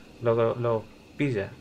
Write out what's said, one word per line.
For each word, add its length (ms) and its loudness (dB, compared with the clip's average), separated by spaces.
lo, 140 2
lo, 200 2
lo 300 -2
pilla? 340 -2